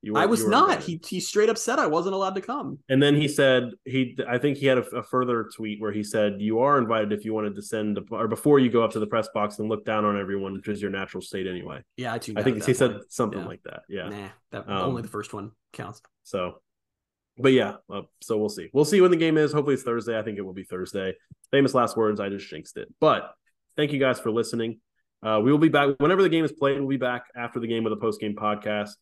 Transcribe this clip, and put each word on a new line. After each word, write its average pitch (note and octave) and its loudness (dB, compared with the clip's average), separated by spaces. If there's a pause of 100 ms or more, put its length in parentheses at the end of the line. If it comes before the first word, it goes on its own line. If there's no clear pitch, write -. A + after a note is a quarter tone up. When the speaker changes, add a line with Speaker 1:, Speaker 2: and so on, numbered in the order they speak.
Speaker 1:
You G#2 -4
Speaker 2:
I D3 2
Speaker 1:
weren't, G3 4
Speaker 2:
was A3+ 2
Speaker 1:
you A3 0
were G3 2
Speaker 2:
not. D4 6
Speaker 1:
invited. - 0
Speaker 2:
He, E3+ -6
he F#3 -6
straight G#3 2
up A3 -2
said A#3 -2
I C4 2
wasn't F3 0
allowed F#3+ -2
to G3 -6
come. F#3+ -8 (100)
Speaker 1:
And C3+ 6
then D3 6
he D3 2
said, C3 4 (160)
he, B2+ -2 (100)
I A#2+ 0
think C#3+ 0
he C3 -2
had C3 4
a, - -2 (140)
a B2 -6
further B2 -2
tweet G#2+ -8
where G#2+ -4
he G#2 -4
said, G#2 0
"You A2 0
are C#3 4
invited A2 0
if G#2 -4
you A2 -4
wanted G#2+ -2
to G#2 -12
send G#2 -4
a, - -12
or A2 -4
before C#3+ 4
you B2+ 6
go A#2 4
up A2 2
to A2+ -4
the G#2+ -2
press G#2+ -2
box G#2 -4
and G#2+ -4
look G#2+ -4
down G#2+ -2
on G2+ 2
everyone, G2 -6
which F#2+ -10
is G#2 -6
your G2+ -4
natural F#2+ -8
state F#2+ -8
anyway." F2+ -10 (140)
Speaker 2:
Yeah, A#2+ -6
I - -6
tuned A2 -6
Speaker 1:
I - 0
Speaker 2:
out G#2+ 2
Speaker 1:
think B2 2
Speaker 2:
at G#2 -6
Speaker 1:
he C3+ 2
Speaker 2:
that B2 2
Speaker 1:
said B2 4
Speaker 2:
point. - -16
Speaker 1:
something G2+ -2
Speaker 2:
Yeah. F2 -10
Speaker 1:
like F2+ -14
that. - -16
Yeah. F#2 -10
Speaker 2:
Nah, G2+ -12 (200)
that, G2 -12
Speaker 1:
Um, F#2+ -2
Speaker 2:
only A#2+ -4
the G2+ -10
first - -10
one G2+ -10 (200)
counts. - -14 (220)
Speaker 1:
So F2+ -6 (760)
but C3 6
yeah, A#2+ 2 (140)
uh, G2 -10 (200)
so A2 -4
we'll G#2+ 0
see. F2 -12
We'll D3 4
see G3 4
when F3+ 8
the F3 4
game D#3+ 2
is. D3 2
Hopefully C#3+ 2
it's B2+ -2
Thursday. A#2 -4
I - -6
think G#2+ -6
it G2+ -6
will F#2 -10
be F#2+ -12
Thursday. F#2 -6 (340)
Famous C#3 4
last A#2+ 2
words. G#2+ 2
I G2+ -4
just G2 -8
jinxed - -16
it. - -12
But C3+ 2 (460)
thank D3+ 0
you C#3 -2
guys C3 2
for A2+ -2
listening. A2+ -2 (440)
Uh, G#2+ 2
we B2+ 6
will D3+ 6
be D#3+ 6
back C#3+ 4 (100)
whenever F#3 4
the F3+ 4
game D#3+ 2
is D3 -2
played. C#3 0
We'll C#3 -2
be C3+ 0
back B2 -4 (100)
after A#2+ -6
the A#2 -6
game A2+ 0
with A2 0
a G#2 -6
post-game G#2+ -4
podcast. G#2 -2 (100)